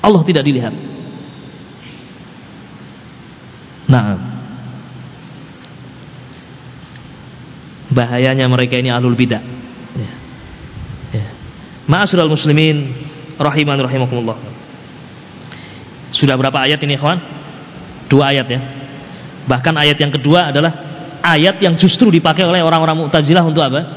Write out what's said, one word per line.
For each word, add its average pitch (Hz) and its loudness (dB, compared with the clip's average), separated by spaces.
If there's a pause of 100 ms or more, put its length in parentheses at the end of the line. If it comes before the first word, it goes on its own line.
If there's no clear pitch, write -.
Allah 202 6
tidak 156 2
dilihat. 123 0 (3250)
Nah, 104 4 (3750)
bahayanya 127 2
mereka 127 2
ini 123 0
ahlul 120 2
bidah. 123 2 (560)
Ya. 104 -8 (1000)
Ya. 107 -4 (640)
Ma'asyiral 175 4
muslimin, 151 2 (420)
rahiman 143 0
rahimakumullah. 123 -2 (1800)
Sudah 135 2
berapa 135 2
ayat 147 2
ini, 139 -2
ikhwan? 160 2 (920)
Dua 139 6
ayat, 135 0
ya. 123 -4 (800)
Bahkan 127 0
ayat 147 4
yang 143 0
kedua 151 4
adalah 160 2 (540)
ayat 170 4
yang 175 4
justru 185 6
dipakai 165 4
oleh 175 2
orang-orang 160 2
Mu'tazilah 156 4
untuk 160 2
apa? 135 -2 (160)